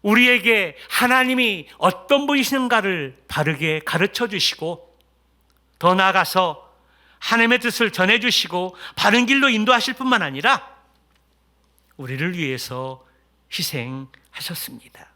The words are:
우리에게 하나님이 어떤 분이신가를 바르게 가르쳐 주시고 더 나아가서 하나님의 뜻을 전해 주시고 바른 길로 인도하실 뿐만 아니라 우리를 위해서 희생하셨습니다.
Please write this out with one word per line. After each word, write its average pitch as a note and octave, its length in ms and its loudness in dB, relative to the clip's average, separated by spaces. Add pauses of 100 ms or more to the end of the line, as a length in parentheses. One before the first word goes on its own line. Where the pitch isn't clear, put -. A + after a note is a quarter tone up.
우리에게 A3 720 4 (120)
하나님이 B3 800 0 (100)
어떤 C#4 480 2
분이신가를 A3+ 1000 -2
바르게 D#3 540 0
가르쳐 G3 480 -2
주시고 E3+ 680 -6 (840)
더 F3+ 140 4
나아가서 F#3 680 2 (540)
하나님의 A#3 400 2
뜻을 A#3 320 -2
전해 G3 300 2
주시고 F3+ 560 -2 (180)
바른 A#3 320 2
길로 C#4 220 2
인도하실 A#3 460 2
뿐만 B3+ 280 0
아니라 D3+ 540 -2 (1200)
우리를 C#3+ 400 -6
위해서 C3 680 -8 (480)
희생하셨습니다. - 1600 -10